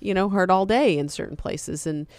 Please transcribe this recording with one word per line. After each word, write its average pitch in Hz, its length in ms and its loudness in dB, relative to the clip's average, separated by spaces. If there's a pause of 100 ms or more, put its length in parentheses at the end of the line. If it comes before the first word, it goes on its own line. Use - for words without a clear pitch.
you 202 140 -2
know, 196 160 2
hurt 190 200 2
all 190 140 4
day 220 320 4
in 147 140 -2
certain - 260 -10
places. 156 500 -8
And, 151 200 -6 (120)